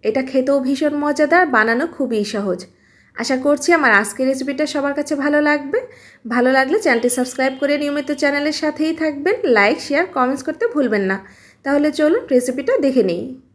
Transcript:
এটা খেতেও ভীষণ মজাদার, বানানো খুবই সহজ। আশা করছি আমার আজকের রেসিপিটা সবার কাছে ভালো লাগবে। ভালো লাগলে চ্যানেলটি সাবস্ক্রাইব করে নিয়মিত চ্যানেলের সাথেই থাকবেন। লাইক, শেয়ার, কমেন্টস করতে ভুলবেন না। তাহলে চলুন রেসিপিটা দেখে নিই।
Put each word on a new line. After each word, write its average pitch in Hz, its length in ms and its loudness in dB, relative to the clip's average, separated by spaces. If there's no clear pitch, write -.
এটা 262 220 0
খেতেও 269 260 2
ভীষণ 285 360 0
মজাদার, 302 420 2
বানানো 226 280 2
খুবই 226 280 -2
সহজ। 202 260 -4
আশা 254 280 -2
করছি 285 240 2
আমার 262 220 4
আজকের 220 300 -4
রেসিপিটা 269 340 -2
সবার 285 240 -2
কাছে 294 160 -2
ভালো 294 140 2
লাগবে। 294 300 -2
ভালো 247 220 4
লাগলে 269 280 2
চ্যানেলটি 247 340 2
সাবস্ক্রাইব 262 420 -2
করে 285 220 0
নিয়মিত 285 280 -4
চ্যানেলের 294 420 0
সাথেই 311 300 -2
থাকবেন। 311 340 -2
লাইক, 208 200 4
শেয়ার, 294 180 0
কমেন্টস 262 320 0
করতে 320 160 -6
ভুলবেন 220 360 0
না। 190 60 -2
তাহলে 294 240 2
চলুন 320 240 2
রেসিপিটা 254 400 0
দেখে 262 260 2
নিই। 175 120 -4